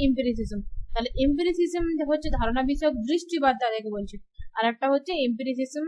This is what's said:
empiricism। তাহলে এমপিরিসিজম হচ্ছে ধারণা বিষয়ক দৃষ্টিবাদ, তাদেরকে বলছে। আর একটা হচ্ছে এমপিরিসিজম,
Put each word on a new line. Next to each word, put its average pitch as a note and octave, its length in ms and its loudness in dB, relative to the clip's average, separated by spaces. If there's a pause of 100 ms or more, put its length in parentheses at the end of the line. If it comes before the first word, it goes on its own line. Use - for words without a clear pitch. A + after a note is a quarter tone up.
empiricism। A3+ 540 0 (340)
তাহলে A#3 140 0 (160)
এমপিরিসিজম E4+ 600 2 (240)
হচ্ছে D4+ 220 0
ধারণা A#3+ 320 2
বিষয়ক C#4+ 300 2
দৃষ্টিবাদ, C4+ 680 0
তাদেরকে A3 300 -2
বলছে। G#3 260 -6 (420)
আর A3 60 2
একটা A#3 260 2
হচ্ছে C#4+ 220 2
এমপিরিসিজম, C4 760 -2